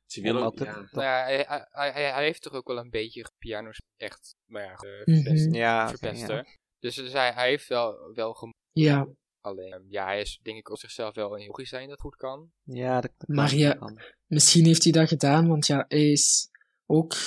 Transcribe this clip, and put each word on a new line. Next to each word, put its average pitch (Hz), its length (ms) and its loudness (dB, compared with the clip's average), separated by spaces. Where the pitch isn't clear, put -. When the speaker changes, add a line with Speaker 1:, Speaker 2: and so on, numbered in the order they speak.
Speaker 1:
Ze - 140 -14
willen 117 200 0
Speaker 2:
Om 110 60 0
Speaker 1:
ook, 110 60 -2
Speaker 2:
ook - 60 -18
te 117 60 -6
Speaker 1:
ja. 107 100 -6
Speaker 2:
toch 101 180 -14
Speaker 3:
Nou 143 140 -4
ja, 131 180 0
hij, 135 240 -2
hij, 143 440 -6
hij, 143 200 -4
hij 143 120 -2
heeft 156 180 -4
toch 143 100 -14
ook 131 140 -10
wel 123 120 -6
een 120 120 -12
beetje 113 480 -8
piano's 110 420 -10
echt, - 400 -16
maar 107 160 -12
ja, 95 140 -14
ge-, 101 280 -18
Speaker 4:
Mhm. 160 180 4
Speaker 3:
verpest, 156 320 0
Speaker 2:
Ja, 113 340 0
oké, - 100 -8
Speaker 3:
verpest, 113 280 -10
Speaker 2:
ja. 107 80 -4
Speaker 3:
hè? 117 80 -6
Dus, 120 160 -10
dus 131 180 -12
hij, 127 200 0
hij 123 160 -2
heeft 139 200 -2
wel, 117 460 -4
wel 113 180 -4
gem- 117 200 -16
Speaker 4:
Ja. 143 360 2
Speaker 3:
Alleen, 95 320 -12
ehm, 95 160 -18
ja, 98 160 -6
hij 98 160 -4
is - 220 -10
denk 110 160 -12
ik 107 120 -20
op 107 80 -10
zichzelf - 360 -10
wel 104 240 -8
een 101 80 -18
logisch 123 220 -14
zijn 131 200 -12
dat 143 120 -18
goed - 160 -14
kan. 143 340 -14
Speaker 2:
Ja, 127 380 -2
dat, 127 180 -8
dat - 100 -12
Speaker 4:
Maar 143 200 2
Speaker 2:
kan, 139 100 2
Speaker 4:
ja, 147 120 6
Speaker 2:
dat 143 80 -2
kan. 107 220 -16
Speaker 4:
misschien 160 400 6
heeft 165 160 6
hij 165 100 6
dat 160 160 6
gedaan, 156 400 4
want 156 180 2
ja, 139 220 0
hij 151 220 4
is - 400 2
ook 160 280 2